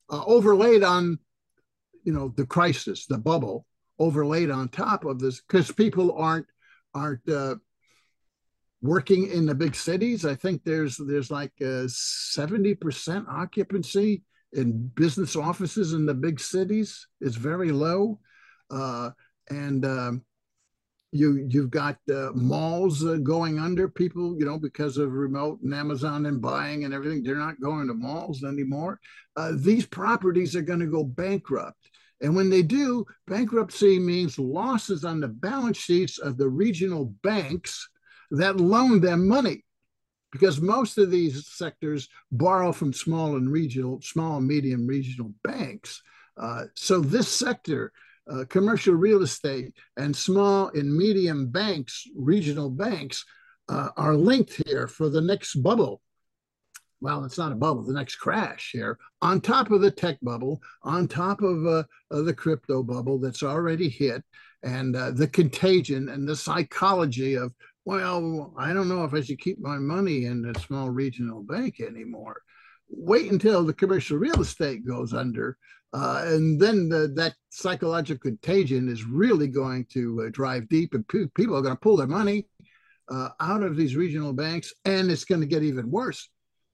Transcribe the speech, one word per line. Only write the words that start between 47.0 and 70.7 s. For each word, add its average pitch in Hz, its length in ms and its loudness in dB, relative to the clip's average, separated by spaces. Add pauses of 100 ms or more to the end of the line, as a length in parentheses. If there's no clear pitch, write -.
this 165 280 2
sector, - 640 -4 (380)
uh, 131 180 -6
commercial 196 460 4
real 196 280 6
estate 135 500 -4 (240)
and 143 180 -2
small 196 600 2
and 143 200 0
medium 175 520 2
banks, 165 580 -4 (120)
regional 147 520 0
banks, 147 560 -6 (440)
uh, 139 280 -4
are 151 200 4
linked 226 500 4
here 131 220 -2
for 156 200 -2
the 156 140 2
next 196 400 -2
bubble. 202 400 2 (1000)
Well, 143 240 -4
it's 127 140 -8
not 160 140 -2
a 110 40 -6
bubble, 127 280 0
the 131 100 -4
next 139 220 -6
crash - 560 -4
here, - 260 -6 (240)
on 175 180 2
top 240 300 2
of 202 100 6
the 196 100 6
tech 170 300 -4
bubble, 123 400 -4 (220)
on 165 240 0
top 190 360 -2
of, 175 220 0
uh, 160 200 2 (260)
of 151 160 0
the 160 80 0
crypto 135 480 -2
bubble 123 360 -2
that's 127 260 -4
already 165 440 0
hit, 123 340 -2 (420)
and, 127 320 -2
uh, 127 160 -4
the 135 160 2
contagion 147 800 2
and 139 200 -6
the 151 60 -2
psychology 156 1000 0
of, 123 200 -4 (300)
"Well, 175 760 -4
I 139 140 -4
don't 190 160 0
know 180 160 -2
if 143 100 -4
I 156 60 0
should 135 180 -6
keep - 220 -4
my 143 180 -6
money 151 460 0
in 120 200 -4
a 113 160 -6
small 135 300 -6